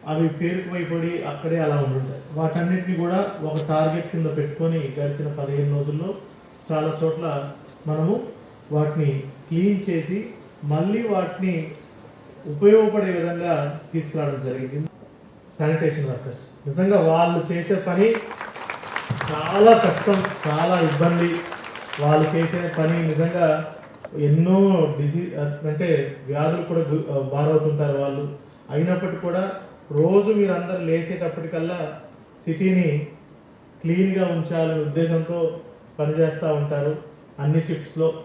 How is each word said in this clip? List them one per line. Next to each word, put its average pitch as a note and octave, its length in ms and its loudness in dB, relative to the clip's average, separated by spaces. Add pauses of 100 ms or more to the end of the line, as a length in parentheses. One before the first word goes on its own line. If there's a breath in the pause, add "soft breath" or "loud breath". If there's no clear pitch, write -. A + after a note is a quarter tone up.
అవి D#3+ 200 0
పేరుకుపోయిపడి E3+ 960 -4
అక్కడే E3 360 -4
అలా D3 160 0
ఉండుంటాయి. C3+ 460 -2 (120)
వాటన్నిటిని F3 640 -2
కూడా F#3 340 0 (120)
ఒక D#3 140 -4 (120)
టార్గెట్ D#3+ 420 0
కింద D#3 260 -2
పెట్టుకొని D3 640 -2
గడిచిన C#3+ 280 -2
పదిహేను C#3+ 500 -2
రోజుల్లో D3+ 360 -4 (580)
చాలా D#3 220 0 (100)
చోట్ల D#3 480 -4 (360)
మనము D#3+ 360 0 (480)
వాటిని D3+ 480 0
క్లీన్ F#3+ 680 -2
చేసి F3 360 -2 (380)
మళ్ళీ F#3+ 440 0
వాటిని F#3 640 -2 (760)
ఉపయోగపడే G3+ 640 6
విధంగా E3+ 680 -2 (140)
తీసుకురావడం D3 460 -2
జరిగింది. C3 500 -6 (720)
శానిటేషన్ D#3 500 0
వర్కర్స్ - 580 -10
నిజంగా F#3 320 4
వాళ్ళు E3 540 4
చేసే E3+ 220 0
పని F#3+ 340 4 (1200)
చాలా F#3+ 420 6
కష్టం, G3 500 4 (240)
చాలా E3+ 320 2
ఇబ్బంది. E3+ 560 2 (640)
వాళ్ళు D3+ 380 4
చేసే E3 420 -2
పని E3 280 2
నిజంగా D#3+ 680 0 (440)
ఎన్నో E3 840 4
డిసీజ్ E3+ 340 -2 (320)
అంటే D3 480 0 (120)
వ్యాధులు D#3 340 0
కూడా E3 180 -2
గు-, C#3+ 420 -2
బారవుతుంటారు C#3+ 760 0
వాళ్ళు. C#3 400 -4 (340 loud breath)
అయినప్పటికీ E3+ 460 0
కూడా F#3 340 -2 (400)
రోజు G3 420 4
మీరందరూ F3+ 520 0
లేచేటప్పటికల్లా E3 1040 -4 (540)
సిటీని E3 640 2 (720)
క్లీన్గా F#3 440 2
ఉంచాలనే D#3+ 560 0
ఉద్దేశంతో E3 800 0 (400)
పనిచేస్తూ D#3 540 0
ఉంటారు D3 440 -2 (420)
అన్ని D3+ 220 2
షిఫ్ట్స్‌లో. D#3+ 520 -2 (120)